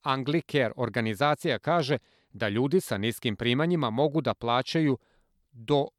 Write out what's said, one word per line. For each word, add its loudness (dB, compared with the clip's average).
Anglicare 0
organizacija 0
kaže 0
da -4
ljudi 2
sa -4
niskim -2
primanjima 0
mogu 0
da -2
plaćaju 0
do 0